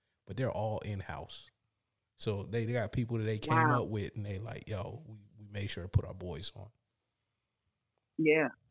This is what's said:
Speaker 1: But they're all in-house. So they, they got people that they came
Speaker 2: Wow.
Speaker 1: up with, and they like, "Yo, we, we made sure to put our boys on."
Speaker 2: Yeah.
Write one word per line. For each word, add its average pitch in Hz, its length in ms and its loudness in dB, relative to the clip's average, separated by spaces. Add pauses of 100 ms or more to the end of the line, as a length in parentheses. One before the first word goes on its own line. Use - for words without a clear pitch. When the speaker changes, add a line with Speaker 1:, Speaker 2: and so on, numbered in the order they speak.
(280)
Speaker 1:
But 98 100 -6
they're 127 140 0
all 107 280 0
in-house. - 720 -6 (680)
So 101 260 -2
they, 113 220 0
they 117 80 -2
got 110 180 0
people 117 260 0
that 110 60 0
they 110 160 0
came 156 180 4
Speaker 2:
Wow. 151 240 6
Speaker 1:
up - 80 -2
with, 101 260 -2
and 104 100 -4
they 98 120 -4
like, - 320 -8
"Yo, 98 380 -6
we, 110 80 -14 (240)
we 104 120 -18
made 101 180 -4
sure 90 140 -4
to 92 60 -8
put - 160 4
our 95 80 -8
boys 90 420 -6
on." 98 120 -12 (1500)
Speaker 2:
Yeah. 156 300 6 (220)